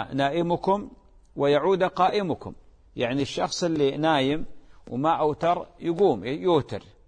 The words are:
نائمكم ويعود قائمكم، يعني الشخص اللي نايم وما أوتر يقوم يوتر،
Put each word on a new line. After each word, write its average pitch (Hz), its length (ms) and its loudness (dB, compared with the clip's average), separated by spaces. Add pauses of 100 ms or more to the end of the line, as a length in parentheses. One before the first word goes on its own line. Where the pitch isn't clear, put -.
(120)
نائمكم 170 800 0 (460)
ويعود 147 460 2
قائمكم، 180 680 0 (440)
يعني 123 260 0
الشخص 175 420 -4
اللي 147 320 0
نايم 151 500 2 (420)
وما 135 220 -2
أوتر 151 560 0 (140)
يقوم 165 440 2
يوتر، 151 580 0 (260)